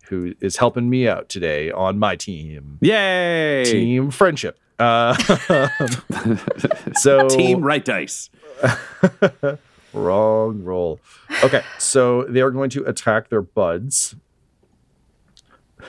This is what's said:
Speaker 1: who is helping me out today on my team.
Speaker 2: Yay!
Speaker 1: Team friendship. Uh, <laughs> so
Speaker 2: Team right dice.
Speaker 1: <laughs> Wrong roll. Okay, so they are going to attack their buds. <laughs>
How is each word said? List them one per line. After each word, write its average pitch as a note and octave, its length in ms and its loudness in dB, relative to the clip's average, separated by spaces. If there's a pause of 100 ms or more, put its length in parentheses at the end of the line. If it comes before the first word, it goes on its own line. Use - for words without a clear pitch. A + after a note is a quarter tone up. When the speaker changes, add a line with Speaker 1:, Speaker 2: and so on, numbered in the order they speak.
Speaker 1:
who F2+ 320 -6
is G2 180 -4
helping A#2+ 300 2
me B2 200 2
out F#2 200 -2
today D#2+ 440 -4
on F#2+ 260 -2
my G#2 160 0
team. D2+ 680 -12
Speaker 2:
Yay! F3 840 0
Speaker 1:
Team A#2+ 480 0
friendship. D3 480 0 (180)
Uh, A#2 380 4
<laughs> - 1800 -2
so C3+ 340 6
Speaker 2:
Team C3 340 2
right D3 220 0
dice. - 460 -6 (320)
Speaker 1:
<laughs> - 1300 -2
Wrong G#2+ 720 0
roll. F2 380 -4 (420)
Okay, C3 200 4 (160)
so B2 460 2
they B2+ 160 0
are C3 120 2
going C3+ 180 -4
to C3+ 140 -6
attack A2 440 0
their A2 140 0
buds. F#2+ 800 -4
<laughs> - 40 -20 (1600)